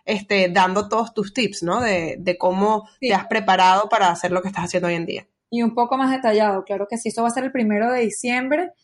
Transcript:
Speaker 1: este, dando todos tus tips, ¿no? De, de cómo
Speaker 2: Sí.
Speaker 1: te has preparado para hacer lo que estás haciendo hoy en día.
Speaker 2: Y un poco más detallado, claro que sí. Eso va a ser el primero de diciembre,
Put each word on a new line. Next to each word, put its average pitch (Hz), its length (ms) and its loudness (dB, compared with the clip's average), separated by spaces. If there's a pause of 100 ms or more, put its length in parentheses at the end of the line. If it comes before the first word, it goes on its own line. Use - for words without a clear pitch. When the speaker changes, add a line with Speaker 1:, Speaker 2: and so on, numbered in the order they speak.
Speaker 1:
este, 202 440 0
dando 190 380 2
todos 226 260 -2
tus 202 200 -6
tips, 226 300 -2
¿no? 185 180 0
De, 175 380 -2
de 180 180 -2
cómo 202 500 0 (140)
Speaker 2:
Sí. 262 80 0
Speaker 1:
te 202 60 4
has - 120 -4
preparado 190 640 4
para 202 220 4
hacer 175 200 -4
lo 180 100 0
que 190 60 -8
estás 175 180 -6
haciendo 175 220 -2
hoy 170 60 0
en 170 120 -4
día. - 220 -10 (220)
Speaker 2:
Y 233 140 -2
un 226 100 0
poco 240 240 0
más 262 140 0
detallado, 214 520 2
claro 202 260 -4
que 233 80 -6
sí. 226 120 -6
Eso 226 140 -2
va 233 60 0
a - 20 0
ser 254 120 -4
el 262 80 -4
primero 220 400 0
de 247 100 0
diciembre, 254 680 -2 (140)